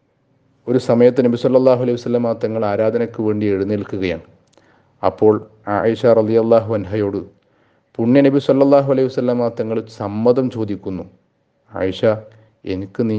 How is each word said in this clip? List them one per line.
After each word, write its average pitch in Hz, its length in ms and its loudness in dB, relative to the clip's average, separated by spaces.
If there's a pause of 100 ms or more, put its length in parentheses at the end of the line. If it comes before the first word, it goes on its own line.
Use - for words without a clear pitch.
(680)
ഒരു 120 120 0
സമയത്ത് 123 460 4
നബി 120 120 0
സല്ലല്ലാഹു 127 460 2
അലൈഹി 123 140 -2
വസല്ലമ 120 360 -2
തങ്ങൾ 113 320 -4
ആരാധനയ്ക്ക് 113 560 -2
വേണ്ടി 107 240 -2
എഴുന്നേൽക്കുകയാണ്. 98 800 -4 (760)
അപ്പോൾ 107 300 2 (340)
ആയിഷ 107 380 -2
റളിയല്ലാഹു 113 720 2
അൻഹയോട് 101 440 -4 (800)
പുണ്യ 123 220 4
നബി 139 180 4
സല്ലല്ലാഹു 139 520 4
അലൈഹി 131 160 0
വസല്ലമ 123 420 -2
തങ്ങൾ 113 280 -6 (120)
സമ്മതം 117 640 -2
ചോദിക്കുന്നു. 98 520 -8 (680)
"ആയിഷ, 95 300 -4 (640)
എനിക്ക് 98 380 -6
നീ 110 160 -2